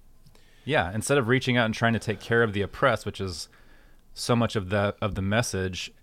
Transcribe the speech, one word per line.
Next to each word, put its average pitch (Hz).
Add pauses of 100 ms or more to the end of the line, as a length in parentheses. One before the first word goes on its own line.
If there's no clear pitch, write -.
(640)
Yeah, 110
instead 123
of 117
reaching 127
out 120
and 110
trying 117
to 104
take 104
care 117
of 107
the 101
oppressed, 113
which -
is 92 (680)
so -
much 117
of 92
the, 101
of 98
the 98
message 95 (120)